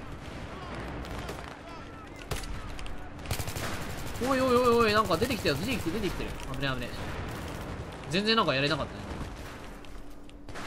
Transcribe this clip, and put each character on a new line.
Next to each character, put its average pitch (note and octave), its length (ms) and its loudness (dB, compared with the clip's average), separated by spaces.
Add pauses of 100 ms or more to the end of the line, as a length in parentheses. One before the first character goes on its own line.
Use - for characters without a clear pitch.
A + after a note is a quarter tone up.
(4000)
お C4+ 60 6
い C4 60 6
お C4 120 6
い A#3+ 40 10
お B3 80 8
い B3 40 8 (180)
お - 20 8
い、 G#3 40 8
な G#3+ 100 8
ん G#3 40 0
か F3+ 100 6
出 G3+ 100 4
て C4 80 2
き F#3+ 80 0
た F3+ 80 4
よ。 C#3+ 40 4
出 D3 120 0
て C4 60 0
き C#3+ 60 2
て E3 120 0
る、 G3+ 100 0
出 F#3+ 80 2
て - 0 -
き D3+ 80 0
て A#2+ 80 -2
る。 G2+ 60 -4 (260)
危 C3 60 -2
ね、 C#3 120 2
危 B2+ 60 -2
ね。 A#2+ 80 -2 (1200)
全 F#3 140 2
然 A3+ 120 6
な A3+ 60 8
ん F#3 40 4
か C#3+ 80 6
や C3 60 4
れ C#3+ 80 4
な D#3 80 4
か C3+ 60 0
っ A#2 40 0
た - 80 -10
ね。 - 60 -8 (1700)